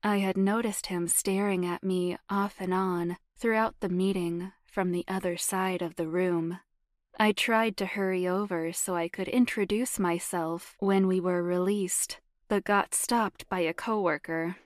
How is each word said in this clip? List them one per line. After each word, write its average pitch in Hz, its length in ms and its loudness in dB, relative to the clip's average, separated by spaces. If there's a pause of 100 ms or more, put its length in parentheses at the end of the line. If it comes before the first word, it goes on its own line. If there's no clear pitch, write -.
I 208 140 4
had 190 200 2
noticed 208 500 2
him 175 200 -2
staring 190 580 0
at 175 180 -4
me 180 340 0 (120)
off 202 300 -2
and 185 140 -2
on 180 440 0 (200)
throughout 220 420 0
the 196 100 -2
meeting 180 640 0 (140)
from 180 260 -2
the 175 160 -2
other 185 300 -2
side 185 440 -2
of 170 140 -6
the 165 120 -2
room. 175 520 0 (580)
I 214 140 4
tried 220 460 2
to 196 80 -2
hurry 185 420 0
over 180 460 -2
so - 220 -2
I 170 120 0
could 185 220 -6
introduce 233 680 2
myself 170 840 -2
when 196 280 4
we 185 120 2
were 180 220 0
released, 180 800 0 (280)
but 202 160 0
got 202 300 0
stopped - 560 -2
by 185 120 -2
a 165 120 2
coworker. 170 920 -2